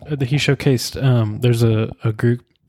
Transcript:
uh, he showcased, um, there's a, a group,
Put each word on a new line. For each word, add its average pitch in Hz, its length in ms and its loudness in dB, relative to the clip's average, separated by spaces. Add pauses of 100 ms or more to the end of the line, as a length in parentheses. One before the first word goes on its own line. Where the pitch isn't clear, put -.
(100)
uh, 151 140 -2
he 131 120 0
showcased, - 680 0
um, 110 380 2
there's 120 220 2
a, 110 280 2 (140)
a 113 80 0
group, 120 300 0 (260)